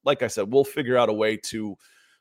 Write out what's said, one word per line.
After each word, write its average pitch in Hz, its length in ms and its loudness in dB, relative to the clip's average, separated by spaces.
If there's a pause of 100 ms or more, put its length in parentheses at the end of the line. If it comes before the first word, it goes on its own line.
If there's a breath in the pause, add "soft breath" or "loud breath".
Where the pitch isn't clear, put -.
like 139 180 0
I 113 40 2
said, 101 220 -4
we'll 135 140 6
figure 127 340 -2
out 117 120 4
a 107 40 2
way 110 220 0
to, 107 420 -8 (440 soft breath)